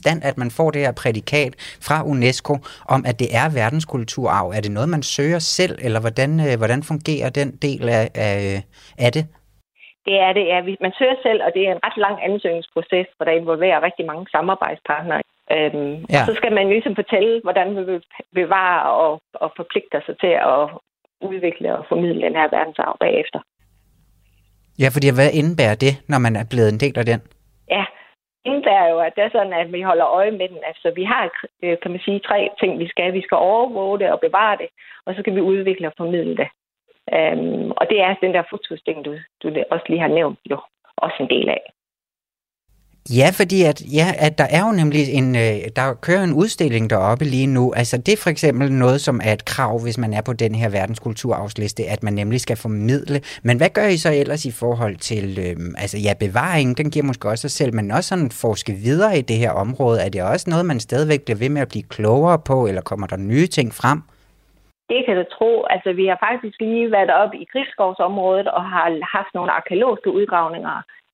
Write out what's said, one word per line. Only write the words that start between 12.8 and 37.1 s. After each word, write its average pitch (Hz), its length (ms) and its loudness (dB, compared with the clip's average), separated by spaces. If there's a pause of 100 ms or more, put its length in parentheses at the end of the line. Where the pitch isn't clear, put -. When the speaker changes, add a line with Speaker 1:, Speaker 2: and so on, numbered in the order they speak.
Speaker 2:
hvor 160 80 -2
der 165 60 2 (100)
involverer 165 460 2
rigtig 180 180 -4
mange 160 200 -8 (100)
samarbejdspartnere. 156 840 -2 (340)
Øhm, 147 380 -2 (200)
Speaker 1:
Ja. 143 80 6
Speaker 2:
og 120 80 4
så 220 100 2
skal 220 140 0
man 196 160 2
ligesom 214 260 0
fortælle, 226 480 0
hvordan 180 240 0 (100)
vi 190 140 -6
vil 175 100 -4 (320)
bevare 180 480 2 (220)
og, 156 180 0 (120)
og - 260 -4
forpligte 170 460 -4
sig - 180 -8
til 175 100 4 (180)
at 139 100 4 (680)
udvikle 180 480 -4
og 156 120 -8
formidle 170 320 0
den 160 180 -2
her 156 80 4 (100)
verdensarv 156 420 -2
bagefter. - 400 0 (1400)
Speaker 1:
Ja, 135 160 4
fordi 139 120 4 (100)
hvad 143 120 8 (100)
indebærer 147 360 4 (100)
det, 139 80 4 (180)
når 135 140 2
man 113 100 2
er 110 140 -2
blevet 113 240 4
en 110 60 -4
del 139 200 0
af 117 60 0
den? 117 140 2 (560)
Speaker 2:
Ja, 202 80 -2 (600)
det - 80 -8
indebærer 202 420 4
jo, 165 60 0
at 165 160 0
det 208 80 2
er 220 140 0
sådan, 196 160 0
at 170 200 -2
vi 180 80 -6
holder 170 260 2
øje 196 240 2
med 185 220 -4
den. 165 60 -16 (100)
Altså, - 260 -4
vi 180 80 -4
har, 240 180 -2 (420)
øh, 170 180 0
kan 175 100 -8
man 180 140 -8
sige, 202 140 -2
tre 202 300 0 (100)
ting, 180 200 0
vi 170 80 -4
skal. 180 260 -2
Vi 185 80 -2
skal 180 160 0
overvåge 202 640 0
det 185 120 2
og - 160 0
bevare 202 300 2
det, - 120 -10 (360)
og 185 80 -8
så 190 80 -12
skal 196 140 -2
vi 196 60 2
udvikle 190 460 0
og 151 100 -8
formidle 170 440 -2
det. 139 60 0 (680)